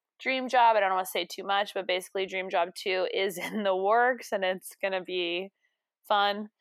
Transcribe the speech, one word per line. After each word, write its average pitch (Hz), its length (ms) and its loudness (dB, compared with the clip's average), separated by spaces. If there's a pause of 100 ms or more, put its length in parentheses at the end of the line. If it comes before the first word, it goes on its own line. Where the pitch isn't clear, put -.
(180)
Dream 262 280 -2
Job. 233 300 6
I 208 40 6
don't 190 120 2
wanna 185 140 0
say 180 180 -2
too 185 200 -10
much, 196 280 0
but 190 140 -4
basically 185 400 -2
Dream 185 240 -6
Job 180 240 0
two 185 400 -2
is 190 240 0
<laughs> - 0 -
in 185 240 -6
the 196 120 2
works 233 560 2
and 196 140 -2
it's 185 380 -4
gonna 190 200 -2
be 180 480 -4 (560)
fun. 208 440 0 (100)